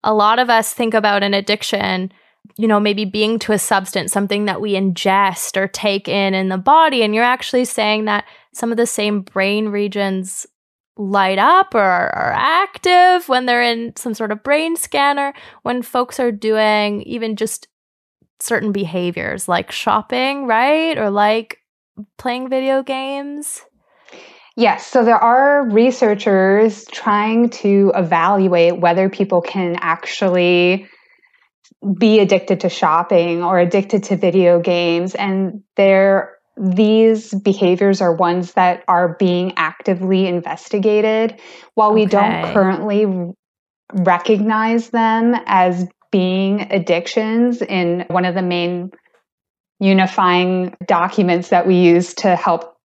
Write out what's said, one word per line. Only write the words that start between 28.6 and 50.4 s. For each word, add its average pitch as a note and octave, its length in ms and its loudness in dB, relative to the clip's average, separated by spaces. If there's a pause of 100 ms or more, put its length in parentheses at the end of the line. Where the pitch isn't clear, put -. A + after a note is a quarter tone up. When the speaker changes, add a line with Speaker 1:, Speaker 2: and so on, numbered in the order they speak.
Speaker 2:
whether F3 300 2
people F#3+ 320 0
can F3 400 -4
actually F3+ 1040 0 (1120)
be G#3+ 220 4
addicted F#3+ 400 0
to F3+ 80 -2
shopping E3+ 720 0
or F3+ 160 0
addicted G3 460 0
to F#3+ 120 -2
video F3 440 4
games. F3 560 -2
And G3 480 -4 (100)
there G3 600 2 (220)
these A3 800 2
behaviors G3 680 0
are F3 140 2
ones F3 380 -2
that F3+ 340 0
are F3 320 0
being F3+ 380 0
actively F#3 720 -2
investigated. G#3+ 1120 -2 (340)
While G#3+ 180 4
we G#3+ 140 2
don't G3 260 2 (120)
Speaker 1:
Okay. - 80 -6
Speaker 2:
currently G3+ 540 0
r-, F3+ 260 -6 (600)
recognize G#3+ 1000 0
them A3+ 440 2 (120)
as F3+ 400 2 (260)
being F#3+ 600 0
addictions, A3+ 880 0
in F3+ 480 -2
one F3+ 160 -2
of F3+ 100 -2
the F#3+ 80 -2
main F3 480 -4 (880)
unifying F#3 960 2 (100)